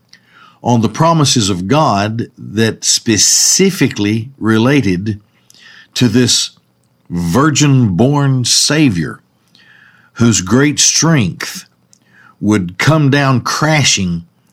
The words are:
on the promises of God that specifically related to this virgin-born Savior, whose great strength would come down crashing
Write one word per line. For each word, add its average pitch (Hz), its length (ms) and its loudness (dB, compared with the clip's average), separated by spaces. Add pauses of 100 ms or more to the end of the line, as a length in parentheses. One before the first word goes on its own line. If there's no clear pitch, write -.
(640)
on 120 180 2
the 98 80 0
promises 147 600 0
of 90 160 -6
God 110 680 -2
that 113 480 -4
specifically 113 1600 0
related 110 800 0 (720)
to 127 140 2
this 120 500 0 (520)
virgin-born 131 1300 2
Savior, 117 800 0 (920)
whose 113 280 2
great 123 380 0
strength - 920 -2 (720)
would 101 380 -2
come 147 320 2
down 135 300 2
crashing 151 840 -2 (260)